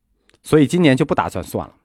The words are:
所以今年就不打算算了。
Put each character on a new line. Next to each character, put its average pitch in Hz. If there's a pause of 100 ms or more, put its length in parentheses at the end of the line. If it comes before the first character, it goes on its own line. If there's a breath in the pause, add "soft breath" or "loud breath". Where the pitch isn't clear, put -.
(420)
所 -
以 147
今 180
年 143
就 135
不 117
打 87
算 85
算 90
了。 -